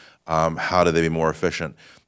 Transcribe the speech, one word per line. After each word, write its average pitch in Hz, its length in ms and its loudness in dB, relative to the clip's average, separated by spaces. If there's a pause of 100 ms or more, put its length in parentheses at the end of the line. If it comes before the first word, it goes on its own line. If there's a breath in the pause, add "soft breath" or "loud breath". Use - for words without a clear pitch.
(260 loud breath)
um, 80 300 0
how 90 260 0
do 87 80 4
they 82 100 2
be 82 80 2
more 80 220 0
efficient? 78 460 -6 (320 soft breath)